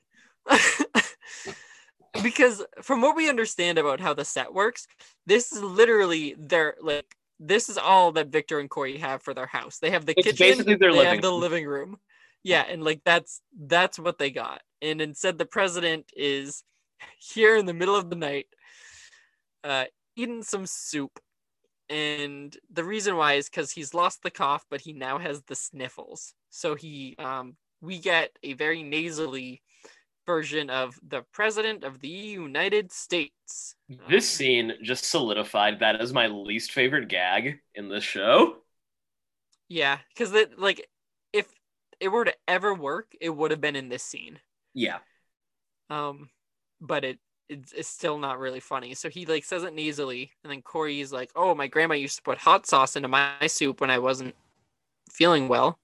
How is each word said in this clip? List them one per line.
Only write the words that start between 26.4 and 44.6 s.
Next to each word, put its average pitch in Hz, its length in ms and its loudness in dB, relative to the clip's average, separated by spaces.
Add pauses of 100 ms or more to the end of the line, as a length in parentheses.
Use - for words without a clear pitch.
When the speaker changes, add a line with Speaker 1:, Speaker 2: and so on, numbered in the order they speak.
Speaker 1:
So 151 260 -6
he, 143 440 -16
um, 131 360 -10 (260)
we 170 180 -12
get 165 440 0
a 139 100 -10
very 156 300 -4
nasally 147 800 -8 (640)
version 151 440 -4
of 127 380 -4
the 131 140 -8 (120)
President 214 500 -2
of 131 180 -12
the 131 80 -12
United 190 840 -2
States. - 840 -6 (140)
Speaker 2:
This 151 400 2
Speaker 1:
Um, - 0 -
Speaker 2:
scene 120 520 0
just 123 240 -4
solidified 107 760 0
that 110 220 2
as 120 120 -4
my 120 140 2
least 104 440 -6
favorite 131 360 2
gag 98 520 -2 (160)
in 104 140 -12
this 101 140 -6
show. - 600 4 (1080)
Speaker 1:
Yeah, 139 300 0 (160)
'cause 202 180 -4
it, 214 260 4
like, 190 300 -2 (440)
if 208 200 -2 (460)
it 190 100 -4
were 226 160 0
to 180 100 0 (120)
ever 185 260 0
work, 156 460 -8
it 165 100 -6
would 151 220 -2
have 151 100 -4
been 147 140 -2
in 131 140 -10
this 123 140 -10
scene. - 360 -16 (340)